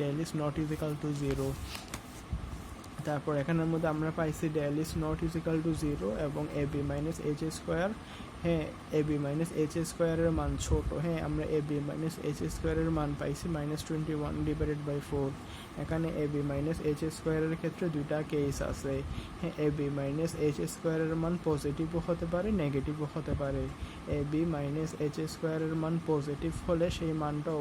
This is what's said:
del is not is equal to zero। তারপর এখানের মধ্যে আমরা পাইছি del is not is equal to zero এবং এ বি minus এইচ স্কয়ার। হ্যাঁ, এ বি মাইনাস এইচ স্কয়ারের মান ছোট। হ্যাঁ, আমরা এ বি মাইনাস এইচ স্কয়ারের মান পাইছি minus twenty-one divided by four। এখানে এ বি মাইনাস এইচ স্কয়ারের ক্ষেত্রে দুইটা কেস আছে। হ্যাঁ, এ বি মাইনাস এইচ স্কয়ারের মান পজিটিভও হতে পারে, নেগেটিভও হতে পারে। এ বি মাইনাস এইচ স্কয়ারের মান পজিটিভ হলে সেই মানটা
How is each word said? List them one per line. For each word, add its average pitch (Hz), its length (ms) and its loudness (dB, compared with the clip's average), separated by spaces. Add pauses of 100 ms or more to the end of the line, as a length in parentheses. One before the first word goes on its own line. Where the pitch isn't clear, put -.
del 143 240 0
is - 160 -8
not 147 220 0
is 151 120 0
equal 151 280 -2
to 151 60 0 (140)
zero। 135 260 2 (1600)
তারপর 147 240 0 (100)
এখানের 165 300 2
মধ্যে 165 220 2
আমরা 156 240 0
পাইছি 156 280 0 (100)
del 147 280 2
is 160 60 -6 (120)
not 156 240 0
is 160 120 -2
equal 165 280 2
to 165 60 2 (120)
zero 147 240 0 (180)
এবং 147 160 -2 (200)
এ - 100 2
বি 143 80 0 (100)
minus 151 260 0 (120)
এইচ 147 120 0 (180)
স্কয়ার। 170 320 0 (540)
হ্যাঁ, 165 220 2 (320)
এ - 100 4
বি 151 160 2
মাইনাস 156 260 0 (120)
এইচ 151 120 0 (160)
স্কয়ারের 165 480 4
মান 143 120 2 (160)
ছোট। 156 220 4 (160)
হ্যাঁ, 165 240 0
আমরা 151 160 0 (140)
এ - 100 4
বি 147 100 0 (100)
মাইনাস 156 260 -2 (140)
এইচ 147 120 -2 (140)
স্কয়ারের 160 440 2
মান 147 120 2 (100)
পাইছি 143 260 -2 (100)
minus 151 320 -2
twenty-one 151 480 0 (120)
divided 151 400 2
by 143 100 0 (100)
four। 139 200 2 (540)
এখানে 160 260 0 (140)
এ - 100 2
বি 147 80 2 (100)
মাইনাস 147 280 0 (120)
এইচ 147 100 0 (160)
স্কয়ারের 160 440 2
ক্ষেত্রে 170 340 -2
দুইটা 151 240 0 (120)
কেস 143 260 2 (140)
আছে। 135 240 -2 (460)
হ্যাঁ, 165 140 -2 (120)
এ - 100 6
বি 143 100 2 (120)
মাইনাস 147 340 0 (140)
এইচ 147 120 2 (160)
স্কয়ারের 160 480 2
মান 170 120 2 (120)
পজিটিভও 156 600 2
হতে 170 240 2
পারে, 180 160 2 (140)
নেগেটিভও 147 520 0
হতে 147 260 -2
পারে। 139 220 0 (560)
এ - 20 2 (100)
বি 156 120 4 (120)
মাইনাস 147 360 0 (140)
এইচ 147 120 0 (180)
স্কয়ারের 160 480 0
মান 160 120 2 (160)
পজিটিভ 147 420 0 (140)
হলে 170 200 4 (100)
সেই 160 160 0 (100)
মানটা 147 280 0 (100)